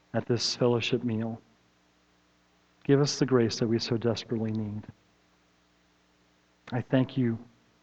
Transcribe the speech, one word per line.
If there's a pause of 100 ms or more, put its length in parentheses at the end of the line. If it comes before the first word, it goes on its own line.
(140)
at
this
fellowship
meal. (1400)
Give
us
the
grace
that
we
so
desperately
need. (1900)
I
thank
you (460)